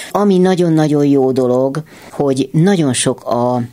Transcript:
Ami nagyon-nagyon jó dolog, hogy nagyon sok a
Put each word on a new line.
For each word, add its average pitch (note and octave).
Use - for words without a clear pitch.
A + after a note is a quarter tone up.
Ami G3
nagyon-nagyon D#3+
jó C3+
dolog, C3
hogy C3+
nagyon E3
sok B2
a B2